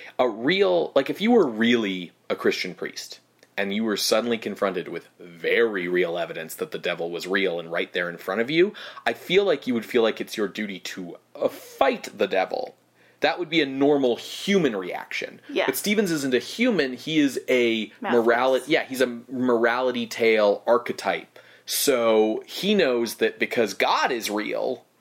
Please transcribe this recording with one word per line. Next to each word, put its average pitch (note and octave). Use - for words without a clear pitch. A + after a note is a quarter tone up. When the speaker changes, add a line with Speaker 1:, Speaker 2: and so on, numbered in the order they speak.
Speaker 1:
A B2+
real, E3+
like, C#3
if C#3+
you G#3+
were A3
really G#2+
a G2+
Christian F#2
priest -
and G3+
you A3
were A3
suddenly A#2
confronted F#2+
with E2+
very F2+
real F2
evidence E2
that F2+
the -
devil E2+
was E2+
real F#2
and E2
right F2+
there F2
in F2
front F#2+
of A#2
you, F3
I A#2
feel F#3+
like E3+
you B2+
would A2
feel A#2+
like A2
it's -
your G#2
duty G2
to, E2+
uh, -
fight -
the -
devil. -
That D#3+
would F3
be D#3
a C#3+
normal C3+
human E3
reaction. -
Speaker 2:
Yeah. -
Speaker 1:
But -
Stevens G3+
isn't C#3
a A#2+
human. F3+
He D3+
is C#3
a A#2
Speaker 2:
Mouthpiece. A#2+
Speaker 1:
morali-, B2+
yeah, D3
he's C3
a A#2+
morality B2
tale G#2+
archetype. G#2
So A2+
he G3+
knows B2
that A2+
because A2
God G#3+
is A2
real, A2